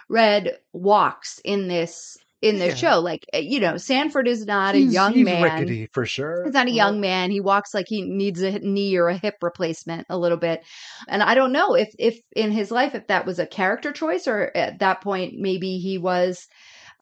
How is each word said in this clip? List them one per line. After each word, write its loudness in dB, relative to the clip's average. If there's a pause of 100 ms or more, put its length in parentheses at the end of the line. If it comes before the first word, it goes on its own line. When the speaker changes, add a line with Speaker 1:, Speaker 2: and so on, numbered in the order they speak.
Speaker 1:
Red 2 (140)
walks 0
in -2
this -6 (260)
in 2
the 2
Speaker 2:
Yeah. -2
Speaker 1:
show. 2
Like, -4
eh, 0
you -2
know, 0
Sanford 0
is 0
not 0
a 6
Speaker 2:
He's, 4
Speaker 1:
young 4
Speaker 2:
he's 6
Speaker 1:
man. 2
Speaker 2:
rickety 0
for 0
sure. -6
Speaker 1:
He's -4
not 2
a -2
Speaker 2:
Yeah. 4
Speaker 1:
young 0
man. 0
He -2
walks 0
like -2
he -4
needs -2
a 0
h-, -12
knee 0
or 4
a 0
hip -6
replacement -6
a -4
little 2
bit. -2 (460)
And 0
I 4
don't 4
know 2
if, 2
if 0 (160)
in 0
his -2
life, 0
if -12
that 0
was -4
a -2
character -2
choice -4
or 0
at -4
that 2
point, -4
maybe -4
he -4
was 0 (560)